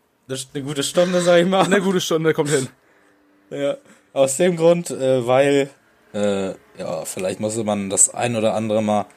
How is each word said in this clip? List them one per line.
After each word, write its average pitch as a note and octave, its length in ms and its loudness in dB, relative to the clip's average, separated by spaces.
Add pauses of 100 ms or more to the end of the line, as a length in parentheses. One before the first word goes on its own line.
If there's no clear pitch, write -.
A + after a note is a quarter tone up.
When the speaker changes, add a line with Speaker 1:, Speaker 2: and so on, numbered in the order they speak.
(280)
Speaker 1:
Eine C3 100 -8
St-, C3 160 -12
eine C#3+ 120 -8
gute C#3 180 -6
Stunde, F3+ 380 0
sag F3 180 4
ich F3 80 4
mal. F#3+ 160 2
Speaker 2:
Eine G3 160 2
gute F#3 220 0
Stunde, D#3+ 320 0
kommt D3 160 -2
hin. C3 180 0 (840)
Speaker 1:
Ja, C#3+ 280 -4 (340)
aus C3+ 240 2
dem F3+ 220 2
Grund, E3+ 340 4
äh, C3 340 0
weil, C#3 440 4 (440)
äh, G2+ 360 -2 (280)
ja, F#2 280 -8
vielleicht F#2+ 340 -6
musste A2 240 -4
man G2+ 260 -4
das - 240 0
ein A#2+ 220 -4
oder A2 200 0
andere A2 280 -2
Mal G#2 220 0 (120)